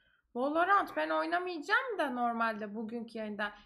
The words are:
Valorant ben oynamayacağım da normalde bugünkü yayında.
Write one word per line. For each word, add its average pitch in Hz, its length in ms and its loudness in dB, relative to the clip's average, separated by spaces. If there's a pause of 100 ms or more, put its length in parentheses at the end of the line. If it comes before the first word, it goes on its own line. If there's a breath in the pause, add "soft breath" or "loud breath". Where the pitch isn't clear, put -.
(340 soft breath)
Valorant 330 600 4
ben 311 140 0
oynamayacağım 359 880 0
da 294 120 0
normalde 226 640 0
bugünkü 226 440 -8
yayında. 208 340 -4 (140 loud breath)